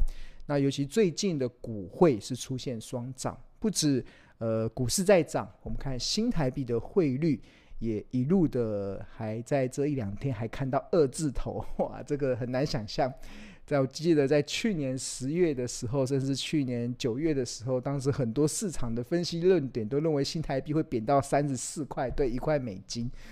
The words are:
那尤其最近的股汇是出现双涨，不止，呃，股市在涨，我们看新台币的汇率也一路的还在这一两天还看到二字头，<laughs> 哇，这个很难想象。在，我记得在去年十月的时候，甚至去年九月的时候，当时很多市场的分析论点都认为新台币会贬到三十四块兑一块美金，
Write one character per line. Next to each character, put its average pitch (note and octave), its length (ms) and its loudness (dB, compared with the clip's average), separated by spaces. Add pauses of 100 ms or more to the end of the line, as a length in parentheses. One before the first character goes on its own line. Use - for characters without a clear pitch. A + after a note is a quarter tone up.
(460)
那 C#3+ 140 2
尤 C#3 100 4
其 C#3 160 -2
最 F#3 260 4
近 E3 280 0
的 B2+ 100 0
股 G#2 380 -10
汇 C#3 320 6
是 - 160 -8
出 C3 220 -6
现 B2 220 -6
双 B2 360 -8
涨， A2+ 200 -6 (240)
不 A3 100 0
止， C#3+ 340 2 (340)
呃， A2+ 320 0
股 B2+ 180 -2
市 F#3 160 0
在 F3+ 200 8
涨， A2+ 280 -4 (120)
我 - 60 -10
们 - 80 -4
看 C3 220 -4
新 A3+ 300 -2
台 C#3+ 220 2
币 C#3 120 -4
的 A#2 160 0
汇 C#3 380 0
率 D3+ 240 2 (380)
也 A2 320 -2
一 B2+ 140 2
路 E3+ 220 4
的 G2+ 600 -2
还 A2 320 -6
在 C3 260 0
这 C#3 200 -2
一 D3 80 0
两 G#2 220 -4
天 C3+ 160 -2
还 A2+ 140 -4
看 C3+ 220 -4
到 - 220 0
二 D#3+ 160 6
字 C#3+ 240 -2
头， - 400 -2
<laughs> - 80 -6
哇， G#2+ 240 -4
这 D3 120 -4
个 C3 200 0
很 A#2+ 160 -4
难 B2+ 140 0
想 A#2 220 -2
象。 C3+ 240 0 (540)
在， C#3+ 140 0
我 C3+ 80 2
记 D#3+ 260 2
得 C#3+ 140 6
在 D3 140 6
去 - 320 0
年 C3+ 240 -2
十 C3 340 -6
月 E3+ 220 4
的 B2 120 -2
时 - 220 -6
候， C3 180 2
甚 C3+ 140 2
至 C3+ 160 0
去 C#3+ 300 0
年 A#2+ 320 -2
九 A#2+ 200 0
月 D#3 160 2
的 C3 120 0
时 - 180 -8
候， B2+ 160 0
当 C#3 200 -2
时 C3+ 120 0
很 A#2+ 220 0
多 C#3+ 120 4
市 F3+ 240 0
场 A#2+ 240 0
的 A#2+ 80 -2
分 E3+ 220 0
析 E3+ 180 -4
论 F3 280 6
点 A2+ 180 -4
都 C#3 140 0
认 D#3+ 120 2
为 C#3 80 2
新 D#3 200 -2
台 C#3 180 -2
币 C#3+ 140 -4
会 D#3 100 2
贬 A#2+ 220 -2
到 C#3 160 4
三 C#3+ 260 2
十 C3+ 80 -2
四 C#3+ 300 -6
块 C3 240 -4
兑 C3+ 200 2
一 B2 80 -2
块 D3+ 220 0
美 G#2 260 -8
金， A#2+ 240 -6 (220)